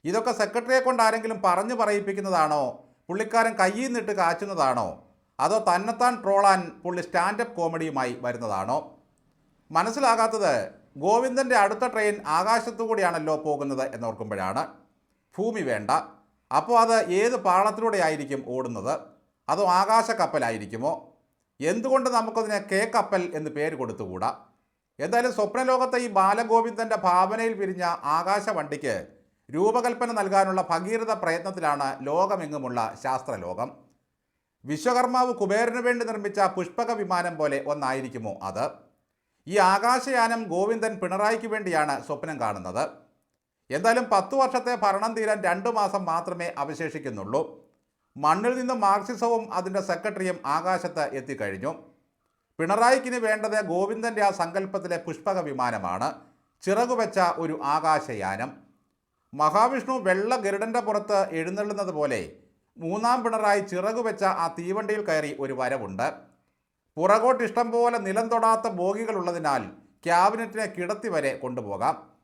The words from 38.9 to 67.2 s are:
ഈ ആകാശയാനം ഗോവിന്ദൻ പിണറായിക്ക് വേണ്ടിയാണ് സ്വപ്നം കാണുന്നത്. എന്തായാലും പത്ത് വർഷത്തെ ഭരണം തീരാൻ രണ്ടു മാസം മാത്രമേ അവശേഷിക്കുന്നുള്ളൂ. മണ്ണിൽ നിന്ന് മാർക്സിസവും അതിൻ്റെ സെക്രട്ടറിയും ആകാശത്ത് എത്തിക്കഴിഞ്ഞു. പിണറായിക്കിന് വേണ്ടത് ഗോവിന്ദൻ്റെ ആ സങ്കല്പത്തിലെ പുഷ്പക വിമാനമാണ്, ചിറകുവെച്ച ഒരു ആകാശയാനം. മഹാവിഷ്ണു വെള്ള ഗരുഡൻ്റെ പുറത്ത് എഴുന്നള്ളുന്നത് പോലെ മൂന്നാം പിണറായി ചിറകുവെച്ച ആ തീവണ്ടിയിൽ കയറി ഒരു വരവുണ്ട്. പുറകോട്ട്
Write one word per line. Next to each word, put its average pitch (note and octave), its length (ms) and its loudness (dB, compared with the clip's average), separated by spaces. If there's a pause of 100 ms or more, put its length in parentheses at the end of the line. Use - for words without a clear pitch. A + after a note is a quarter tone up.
ഈ F#3 100 -2 (160)
ആകാശയാനം A#3 680 4 (120)
ഗോവിന്ദൻ A3 500 0
പിണറായിക്ക് G#3 520 0
വേണ്ടിയാണ് D#3+ 420 0 (100)
സ്വപ്നം D3+ 380 -6
കാണുന്നത്. G2+ 400 -2 (840)
എന്തായാലും A3+ 440 2
പത്ത് F#3+ 280 2
വർഷത്തെ B3 420 0
ഭരണം G3+ 340 0
തീരാൻ G#3+ 300 0
രണ്ടു G3 320 0
മാസം G3 320 -2
മാത്രമേ E3+ 360 -4 (160)
അവശേഷിക്കുന്നുള്ളൂ. C#3+ 800 -6 (720)
മണ്ണിൽ F3+ 440 2
നിന്ന് B3 260 -2
മാർക്സിസവും A3 580 0 (160)
അതിൻ്റെ F#3+ 300 -4
സെക്രട്ടറിയും F#3 500 -4 (160)
ആകാശത്ത് E3 500 -2 (140)
എത്തിക്കഴിഞ്ഞു. B2 540 -6 (840)
പിണറായിക്കിന് A#3+ 720 2
വേണ്ടത് G#3+ 320 0 (140)
ഗോവിന്ദൻ്റെ G#3+ 560 0
ആ - 100 -8
സങ്കല്പത്തിലെ F3 640 -4
പുഷ്പക F#3 340 -4 (120)
വിമാനമാണ്, A2+ 600 -2 (540)
ചിറകുവെച്ച A3 560 0 (240)
ഒരു D#3 100 -2 (220)
ആകാശയാനം. B2+ 760 0 (880)
മഹാവിഷ്ണു A3+ 540 2 (120)
വെള്ള G3+ 380 2
ഗരുഡൻ്റെ G#3+ 420 0
പുറത്ത് G#3 320 0 (200)
എഴുന്നള്ളുന്നത് G3 580 -4
പോലെ C#3 220 0 (580)
മൂന്നാം G#3+ 480 0
പിണറായി G#3+ 360 2 (100)
ചിറകുവെച്ച G#3+ 520 -2 (200)
ആ E3+ 40 0 (100)
തീവണ്ടിയിൽ G3+ 520 -4
കയറി D#3 220 0 (120)
ഒരു C3+ 180 -4
വരവുണ്ട്. B2 480 -2 (880)
പുറകോട്ട് A3 500 4